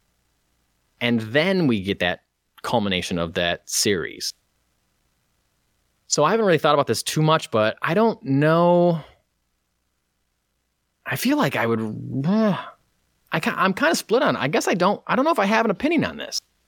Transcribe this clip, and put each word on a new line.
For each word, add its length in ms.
and 200
then 460
we 160
get 180
that 200
culmination 560
of 160
that 340
series. 640
So 180
I 60
haven't 160
really 120
thought 160
about 120
this 160
too 200
much, 280
but 320
I 120
don't 300
know. 760
I 100
feel 200
like 200
I 100
would, 140
uh, 300
I 80
ca-, 160
I'm 180
kinda 200
split 280
on, 140
I 120
guess 200
I 60
don't, 320
I 100
don't 80
know 60
if 80
I 80
have 180
an 60
opinion 340
on 120
this. 240